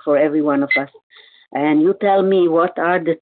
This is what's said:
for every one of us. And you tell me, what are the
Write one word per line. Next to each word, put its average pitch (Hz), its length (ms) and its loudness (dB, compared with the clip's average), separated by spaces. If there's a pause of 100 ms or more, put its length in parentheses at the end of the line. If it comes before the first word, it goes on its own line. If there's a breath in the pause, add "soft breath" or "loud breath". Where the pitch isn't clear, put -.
for 147 120 0
every 151 260 0
one 143 200 0
of 139 160 -4
us. 135 120 -6 (600 soft breath)
And 151 280 0
you 185 200 2
tell 196 220 2
me, 190 240 2
what 165 320 0
are 170 240 0
the 165 200 -2